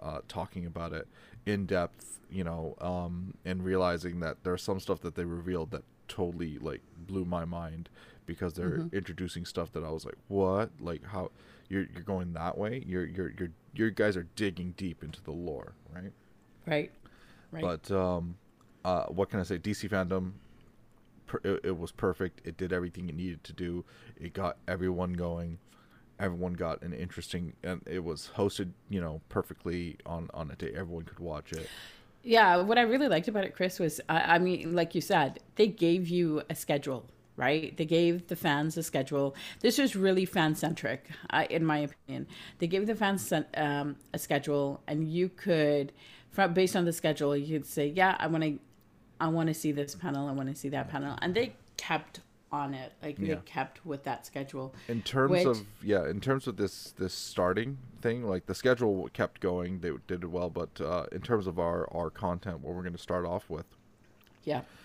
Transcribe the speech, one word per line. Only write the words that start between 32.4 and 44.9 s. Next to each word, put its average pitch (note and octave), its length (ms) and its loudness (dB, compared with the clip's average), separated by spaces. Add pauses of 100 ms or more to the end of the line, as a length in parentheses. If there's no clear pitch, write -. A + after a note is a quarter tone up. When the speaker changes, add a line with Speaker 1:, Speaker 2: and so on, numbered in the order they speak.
Speaker 2:
what G#3 200 4
I A#3+ 40 8
really C4 260 4
liked E3+ 220 2
about G#3 160 0
it, - 100 -8
Chris, F3+ 240 -2
was, D#3+ 300 0
I, E3 260 6
I E3+ 40 8
mean, F3 360 2
like E3+ 200 2
you E3 40 2
said, D3+ 400 2 (160)
they A3 120 8
gave E3+ 420 4
you E3+ 400 2
a E3 60 -2
schedule, C#3 500 -2 (320)
right? D3 400 2
They E3 80 0
gave E3+ 420 4
the F3 80 -4
fans D3+ 400 2
a E3 80 -2
schedule. C#3 520 0 (260)
This A#3+ 160 6
was C4+ 180 4
really F#3+ 300 4
fan-centric, D#3 800 2 (220)
uh, D#3 200 4
in E3 140 2
my D3+ 140 4
opinion. C#3 500 -6 (300)
They E3+ 100 0
gave F#3+ 200 2
the A3+ 80 0
fans G3+ 300 2
sen-, D#3 200 2 (100)
um, C#3+ 400 0 (160)
a D#3 60 -4
schedule, C#3+ 680 0
and D3+ 200 0